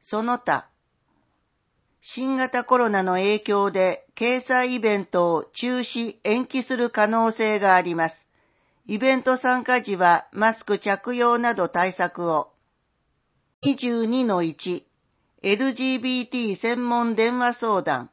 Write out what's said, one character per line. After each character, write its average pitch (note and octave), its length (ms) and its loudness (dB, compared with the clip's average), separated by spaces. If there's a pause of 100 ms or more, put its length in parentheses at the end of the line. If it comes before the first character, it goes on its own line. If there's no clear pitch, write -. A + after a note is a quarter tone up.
そ G#3+ 220 -4
の A#3+ 140 -2
他。 - 300 -2 (1300)
新 C4 340 -4
型 B3+ 300 -2
コ B3+ 120 4
ロ A#3+ 120 2
ナ G3+ 120 2
の F#3 120 0
影 G3+ 260 2
響 G3+ 320 0
で F#3 420 0
掲 B3 280 -2
載 B3+ 340 0
イ A3+ 40 -4
ベ G#3 180 2
ン F#3+ 80 -4
ト F3 280 2
を D#3 120 -2
中 B3 340 -4
止、 A#3 440 -6
延 A#3 220 0
期 B3+ 160 -4
す C4 140 -4
る A#3+ 140 0
可 G#3+ 180 2
能 A3+ 240 2
性 G#3+ 280 0
が F#3+ 160 6
あ F3+ 60 6
り F3 140 -4
ま D#3+ 140 0
す。 - 180 -16 (580)
イ G#3 120 -6
ベ C4 180 4
ン B3+ 80 -4
ト C4 140 2
参 B3+ 260 0
加 B3+ 180 0
時 G3+ 140 -4
は F3 380 4
マ G#3+ 180 2
ス A3 140 -10
ク G3+ 120 -2
着 G#3 380 -2
用 A#3+ 220 2
な A#3 160 0
ど F3 160 -2
対 F3+ 240 0
策 F3 400 -2
を。 - 180 -2 (1080)
二 C#4 160 0
十 A#3+ 260 -2
二 A#3+ 220 0
の F#3 180 0
一、 E3+ 420 -6 (560)
エ G3 140 0
ル C4 180 -2
ジ C4 220 -2
ー B3 60 -4
ビ B3+ 240 -2
ー - 40 -20
テ B3+ 80 -6
ィ A3+ 140 -2
ー F#3 40 -2
専 A#3+ 340 -2
門 A#3 260 0
電 A#3 240 0
話 A#3+ 140 0
相 A3 280 -2
談。 C3+ 320 -4